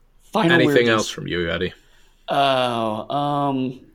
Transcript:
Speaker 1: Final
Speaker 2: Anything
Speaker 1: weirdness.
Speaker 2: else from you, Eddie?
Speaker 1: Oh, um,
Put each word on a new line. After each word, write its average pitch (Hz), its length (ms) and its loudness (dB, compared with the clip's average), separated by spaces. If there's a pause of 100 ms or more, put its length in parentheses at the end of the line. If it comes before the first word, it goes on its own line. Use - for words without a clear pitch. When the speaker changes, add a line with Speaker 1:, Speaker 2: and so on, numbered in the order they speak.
(320)
Speaker 1:
Final 185 200 2
Speaker 2:
Anything 160 220 4
Speaker 1:
weirdness. 120 200 4
Speaker 2:
else 107 160 0
from - 160 -10
you, 85 240 -2
Eddie? 87 220 -4 (560)
Speaker 1:
Oh, 123 840 0
um, 143 680 -2 (140)